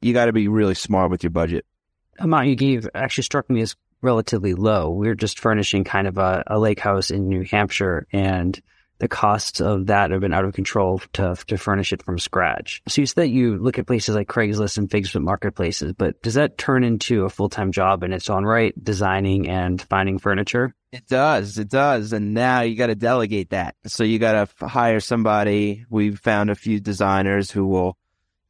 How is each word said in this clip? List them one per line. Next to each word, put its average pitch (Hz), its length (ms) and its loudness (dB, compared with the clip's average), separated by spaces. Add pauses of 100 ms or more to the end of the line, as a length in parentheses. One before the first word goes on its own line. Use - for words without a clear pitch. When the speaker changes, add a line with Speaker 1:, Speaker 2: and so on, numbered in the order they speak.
Speaker 1:
You 120 120 2
gotta 117 200 4
be 107 160 2
really 104 260 2
smart 95 340 2
with 90 140 -2
your 85 80 -2
budget. 82 340 -2 (540)
Speaker 2:
Amount 156 300 2
you 131 60 2
gave 123 380 0
actually 131 300 -4
struck - 260 -4
me 120 120 2
as 110 140 -4 (260)
relatively 110 520 0
low. 95 360 2
We're 101 260 0
just 110 240 -4
furnishing 104 440 2
kind 98 240 -2
of 95 100 -4
a, 95 280 0
a 107 140 0
lake 107 200 2
house 98 300 0
in 98 200 -2
New 92 140 0
Hampshire, 98 680 0
and 95 480 0 (400)
the - 80 -2
costs - 540 0
of 98 260 0
that 101 240 2
have 95 100 0
been 95 120 0
out 95 120 2
of 98 80 -4
control 95 480 0 (120)
to, 90 220 -2 (120)
to 104 100 -2
furnish 98 360 0
it 90 100 -6
from 87 160 -4
scratch. - 680 -2
So - 140 0
you 139 60 2
said - 160 0
that 147 60 2
you 117 280 2
look 120 220 -2
at - 80 -6
places 113 260 0
like 104 140 0
Craigslist 104 500 0
and 104 120 -2
Facebook 95 320 -2
Marketplaces, 87 720 -2
but - 280 -2
does 117 140 -2
that 147 220 0
turn 127 260 2
into 113 420 0
a 95 40 -2
full-time 98 420 -2
job 95 320 2
in 92 100 -4
its 90 160 -6
own 98 140 0
right, 113 300 2 (100)
designing 98 640 0
and 90 340 -2
finding 98 380 0
furniture? 101 560 -2 (160)
Speaker 1:
It - 160 -20
does. 127 500 0
It 104 120 -6
does. 131 420 0
And 104 220 -2
now 123 280 2
you 117 140 -2
gotta 113 200 0
delegate 107 560 0
that. 92 240 -4 (100)
So 110 180 -4
you 110 160 2
gotta 110 200 2
f-, 104 200 -4
hire 117 400 0
somebody. 104 920 0
We've 104 300 0
found 104 300 0
a 104 60 -2
few 107 240 -2
designers 98 720 0
who 98 160 0
will 92 320 0 (520)